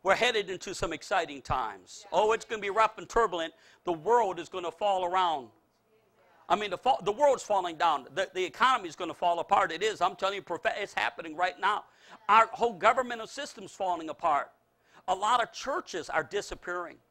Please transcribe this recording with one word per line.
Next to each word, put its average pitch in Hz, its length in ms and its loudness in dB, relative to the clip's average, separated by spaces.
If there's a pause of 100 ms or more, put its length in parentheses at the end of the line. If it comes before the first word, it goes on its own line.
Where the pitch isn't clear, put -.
We're 190 140 4
headed 220 340 0
into 185 240 -10
some 170 200 -6
exciting 151 480 -4
times. 107 720 -8
Oh, 214 180 4
it's 220 140 -2
gonna 220 160 -8
be 196 80 -4
rough 220 280 2
and 180 100 -12
turbulent. 175 460 0 (300)
The 175 100 -2
world 185 460 2
is 151 80 -10
gonna 175 240 -8
fall 196 320 0
around. 175 460 0 (1000)
I 170 80 4
mean, 208 160 -4
the 180 60 -6
fa-, 254 260 2
the 202 80 2
world's 262 320 4
falling 180 320 -2
down. 151 400 0
The, 185 180 -2
the 185 100 -2
economy 220 440 2
is 147 80 -12
gonna 170 180 -6
fall 170 260 0
apart. 190 320 2
It 165 120 -4
is. 208 160 -2
I'm 185 160 0
telling 196 200 -2
you, 190 60 -8
prophet-, 180 360 -4
it's 202 160 -8
happening 175 420 -4
right 180 240 -2
now. 196 240 0 (460)
Our 220 180 8
whole 226 260 -2
governmental 233 540 2
system's 220 440 -12
falling 170 380 -4
apart. 147 420 0 (580)
A 185 60 2
lot 220 280 2
of - 80 -6
churches 254 580 -8
are 151 140 0
disappearing. 180 720 -8 (160)